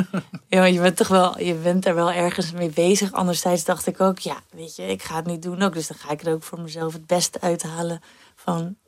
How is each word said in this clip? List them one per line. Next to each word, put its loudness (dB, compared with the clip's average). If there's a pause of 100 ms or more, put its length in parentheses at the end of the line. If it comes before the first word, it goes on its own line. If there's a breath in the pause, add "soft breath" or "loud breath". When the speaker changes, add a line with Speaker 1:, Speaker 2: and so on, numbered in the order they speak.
Speaker 1:
<laughs> -10
Speaker 2:
Ja, 4
want 6
je 2
bent 4
toch 2
wel, 4
je -2
bent 2
er 2
wel 2
ergens -2
mee -4
bezig. 4
Anderzijds 0
dacht 0
ik -4
ook, 4
ja, -8 (100)
weet -16
je, -12
ik -4
ga -8
het -4
niet -4
doen -4
ook. 2
Dus -4
dan -10
ga -12
ik -4
er 2
ook -6
voor -12
mezelf -6
het -14
beste 0
uithalen -2 (340 soft breath)
van -4 (120)